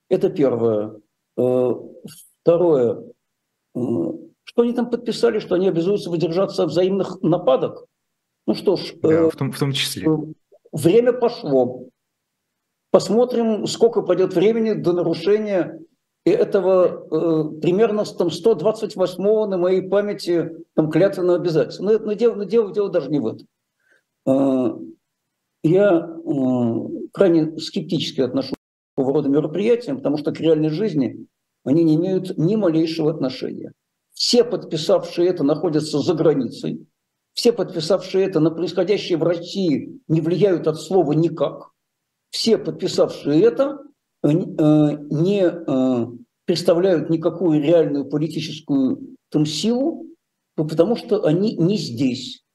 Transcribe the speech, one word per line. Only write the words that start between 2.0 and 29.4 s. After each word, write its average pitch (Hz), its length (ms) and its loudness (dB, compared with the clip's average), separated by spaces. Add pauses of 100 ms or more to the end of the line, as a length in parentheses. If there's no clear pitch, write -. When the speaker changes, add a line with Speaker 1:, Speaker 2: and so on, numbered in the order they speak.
Speaker 1:
второе. 165 600 2 (720)
Э, 120 40 -6 (680)
что - 180 0
они 240 100 -2
там 240 160 -4
подписали, 233 500 -2
что - 160 -4
они 185 140 0
обязуются 175 400 -2
воздержаться 175 540 -2
от 156 80 0
взаимных 185 500 -2
нападок? 175 640 0 (640)
Ну 214 80 0
что 180 220 0
ж, - 240 -10
Speaker 2:
Да, 160 240 4
Speaker 1:
э, 160 40 4
Speaker 2:
в 156 60 -2
том, 135 160 -4
в - 80 -12
том 139 140 0
числе. - 340 -4
Speaker 1:
э, 156 100 0 (560)
время 233 400 4
пошло. 135 720 0 (1080)
Посмотрим, 220 760 0
сколько 226 340 0
пройдёт 180 320 0
времени 220 400 2
до 165 200 0
нарушения 175 840 -2 (460)
этого, 190 800 2 (520)
э, - 40 -16
примерно 208 440 0
с, - 100 -10
там, 175 160 -2
сто 214 240 2
двадцать 196 400 -4
восьмого 196 520 0
на 190 100 -4
моей 180 240 2
памяти, 185 680 -2 (260)
там, 156 140 2
клятвенного 180 500 2
обязательства. 156 440 -2
Но, 214 160 2
но 208 140 -4
дело, 214 220 2
но 202 100 -6
дело, 202 280 0
дело 202 160 -2
даже 156 220 -2
не 147 80 0
в 110 80 -2
этом. 117 200 -8 (800)
Э, 131 480 2 (880)
я, 185 360 4
э, 131 720 -2 (400)
крайне 165 460 2
скептически - 640 -4
отношусь 131 340 -2
к - 420 -14
такого 135 180 0
рода 143 140 0
мероприятиям, 165 680 0